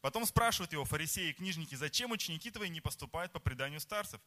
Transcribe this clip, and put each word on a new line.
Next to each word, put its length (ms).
Потом 260
спрашивают 460
его 120
фарисеи 440
и 60
книжники: 400
'Зачем 360
ученики 400
твои 200
не 100
поступают 520
по 60
преданию 420
старцев, 460